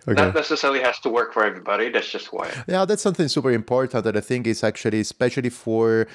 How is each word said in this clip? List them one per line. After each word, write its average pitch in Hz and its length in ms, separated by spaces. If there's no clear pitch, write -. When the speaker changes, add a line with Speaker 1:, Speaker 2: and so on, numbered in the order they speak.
Speaker 1:
okay. 113 120
Speaker 2:
Not 95 140
necessarily 139 480
has 123 200
to 131 80
work 117 220
for 107 140
everybody. 101 440
That's 113 220
just - 160
who - 120
I 90 80
am. 123 200
Speaker 1:
Yeah, 185 180
that's 208 180
something 175 240
super 131 240
important 120 520
that 107 140
I 104 40
think 123 260
is 113 160
actually, 110 380
especially 123 500
for 113 640